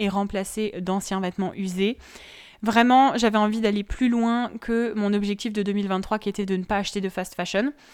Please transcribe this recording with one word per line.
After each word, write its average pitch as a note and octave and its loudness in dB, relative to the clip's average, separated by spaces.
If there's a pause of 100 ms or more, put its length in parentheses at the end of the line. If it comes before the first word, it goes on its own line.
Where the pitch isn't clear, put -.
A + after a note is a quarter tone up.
et G#3 0
remplacer G3 -2
d'anciens F#3+ -2
vêtements F#3 -4
usés. F#3+ -2 (680)
Vraiment, B3 6
j'avais A3 2
envie G#3+ 2
d'aller G#3 0
plus - 0
loin A#3 2 (100)
que A#3 0
mon G#3 2
objectif G#3 -2
de G#3 -2
deux G3+ 0
mille G3+ 0
vingt-trois F#3+ -2
qui G#3 -4
était G3+ -4
de F#3+ 0
ne F#3 -4
pas G3+ 0
acheter G3+ -4
de G3 -2
fast F#3 -8
fashion. G3+ -2 (220)